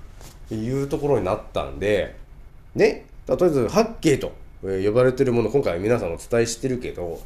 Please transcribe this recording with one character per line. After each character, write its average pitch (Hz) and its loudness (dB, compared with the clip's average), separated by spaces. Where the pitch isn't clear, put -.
い 127 -2
う 139 -4
と 139 -2
こ 143 -2
ろ 139 4
に 95 0
な 95 0
っ 107 -2
た 76 -4
ん 69 -10
で、 95 0
ね、 - 2
と 139 0
り 131 2
あ - 6
え - 6
ず 131 2
八 214 4
景 139 4
と - -6
え 95 -6
ー、 98 0
呼 104 2
ば 123 4
れ 127 6
て 131 2
る 123 2
も 117 4
の、 107 0
今 139 2
回 87 0
皆 110 2
さ 101 -4
ん 82 -2
お 82 -6
伝 117 0
え 117 4
し - -6
て 135 -6
る 127 -2
け 76 -8
ど、 85 -8